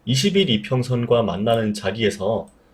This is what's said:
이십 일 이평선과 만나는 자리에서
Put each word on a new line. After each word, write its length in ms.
이십 320
일 120
이평선과 760
만나는 500
자리에서 720